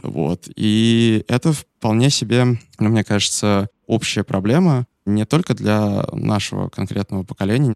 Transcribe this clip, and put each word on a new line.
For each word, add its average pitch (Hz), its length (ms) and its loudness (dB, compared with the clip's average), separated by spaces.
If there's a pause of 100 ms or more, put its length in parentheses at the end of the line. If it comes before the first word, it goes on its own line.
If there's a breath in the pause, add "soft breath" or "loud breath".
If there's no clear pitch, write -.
Вот. - 540 -4
И 110 720 2
это 139 260 0
вполне 117 560 0
себе, 123 480 2 (220)
ну, 110 100 2
мне 110 140 2
кажется, 101 640 0 (180)
общая - 380 -2
проблема 123 640 2 (200)
не 107 200 0
только 160 280 0
для 104 600 0
нашего 98 560 -4
конкретного 98 540 -6
поколения. 113 520 -2